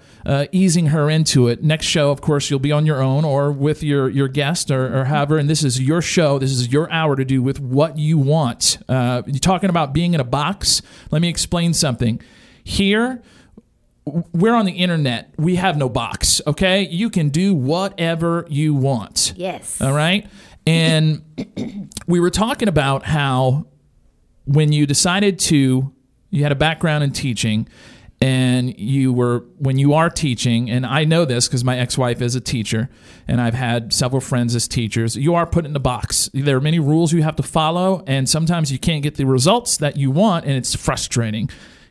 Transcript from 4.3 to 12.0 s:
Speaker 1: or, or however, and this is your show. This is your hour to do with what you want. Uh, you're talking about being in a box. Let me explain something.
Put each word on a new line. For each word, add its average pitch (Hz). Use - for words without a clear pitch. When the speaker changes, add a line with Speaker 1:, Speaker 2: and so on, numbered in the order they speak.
Speaker 1:
or, 131
or 135
however, 147
and 143
this 156
is 131
your 156
show. 147
This 131
is 123
your 147
hour 160
to 135
do 131
with 135
what 143
you 156
want. 143
Uh, 123
you're 139
talking 185
about 156
being 170
in 156
a 127
box. 143
Let 156
me 175
explain 170
something. 120